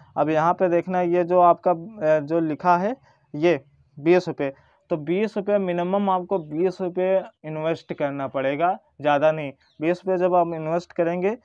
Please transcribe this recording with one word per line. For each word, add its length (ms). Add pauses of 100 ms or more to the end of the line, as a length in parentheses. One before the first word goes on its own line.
(160)
अब 140
यहाँ 240
पे 140
देखना, 320
ये 240
जो 180
आपका, 280
अ, 500
जो 200
लिखा 380
है 180 (380)
ये 260 (380)
बीस 300
रुपये, 240 (380)
तो 80
बीस 380
रुपये 220
मिनिमम 520
आपको 300
बीस 400
रुपये 420 (220)
इन्वेस्ट 480
करना 360
पड़ेगा, 440 (280)
ज़्यादा 320
नहीं। 200 (280)
बीस 200
रुपये 180
जब 160
आप 200
इन्वेस्ट 380
करेंगे 380 (140)